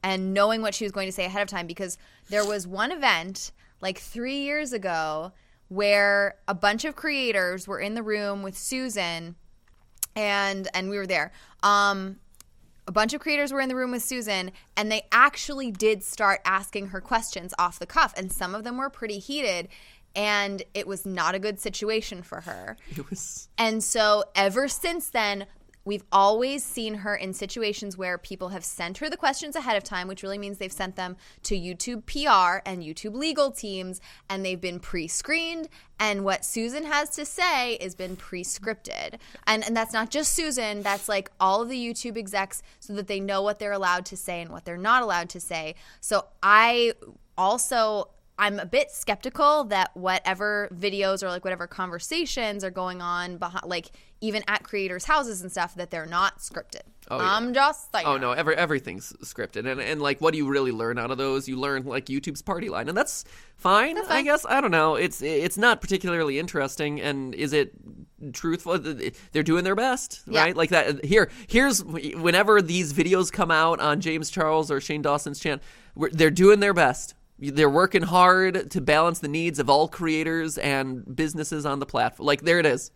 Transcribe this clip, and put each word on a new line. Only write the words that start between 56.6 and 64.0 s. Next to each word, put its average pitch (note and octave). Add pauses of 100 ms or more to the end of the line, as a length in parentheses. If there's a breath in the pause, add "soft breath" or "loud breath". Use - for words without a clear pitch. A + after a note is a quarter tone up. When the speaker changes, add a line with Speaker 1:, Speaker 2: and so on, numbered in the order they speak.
Speaker 2:
Oh, -
yeah. F#3
Speaker 1:
I'm A#3+
just C#4+
saying. F#3
Speaker 2:
Oh, C#3
no, B2
every-, D3+
everything's C#3
scripted. A2
And, C3
and, D3
like, C#3
what D#3+
do D#3
you C#3+
really C3+
learn A#2
out A#2+
of C3
those? C3+
You C3
learn, C3+
like, C3
YouTube's C#3+
party G3
line, G#2
and F3+
that's - (320 soft breath)
fine, A3
Speaker 1:
That's G#4